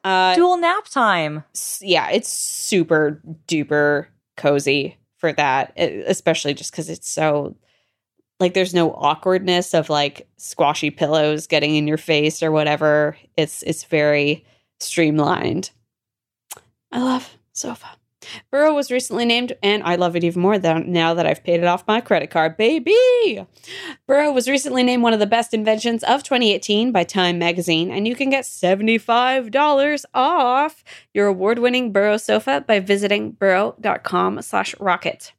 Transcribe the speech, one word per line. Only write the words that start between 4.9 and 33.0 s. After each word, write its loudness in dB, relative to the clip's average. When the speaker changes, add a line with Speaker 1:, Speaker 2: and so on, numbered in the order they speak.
Speaker 1:
for -2
that, -2
e-, -4
especially -2
just -10
'cause -10
it's -12
so, -2
like, 0
there's 0
no 2
awkwardness 0
of, 0
like, -2
squashy -2
pillows 0
getting 0
in 0
your -2
face 0
or 0
whatever. 2
It's, -4
it's -6
very 0
streamlined. 0
I -6
love -2
sofa. -10
Burrow 2
was -2
recently -2
named, 0
and 0
I 2
love 0
it 0
even 0
more 4
than, 0
now 2
that 0
I've -2
paid 0
it 2
off 0
my 2
credit 0
card, 0
baby! 2
Burrow 2
was 0
recently 0
named 2
one 4
of 0
the 2
best 0
inventions 0
of 0
twenty 2
eighteen 0
by 2
Time 0
Magazine, 0
and -2
you -2
can -2
get -2
seventy-five 0
dollars 2
off 0
your 2
award-winning 0
Burrow 2
sofa -2
by 4
visiting -2